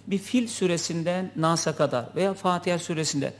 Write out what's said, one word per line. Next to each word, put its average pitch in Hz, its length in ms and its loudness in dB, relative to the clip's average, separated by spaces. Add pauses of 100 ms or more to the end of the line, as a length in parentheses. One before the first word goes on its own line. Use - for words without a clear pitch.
bir 196 120 0
Fil 233 300 0
suresinden 175 880 -2
Nas'a 160 400 2
kadar 147 300 2 (100)
veya 190 180 2
Fatiha 180 440 0
suresinde 147 600 -2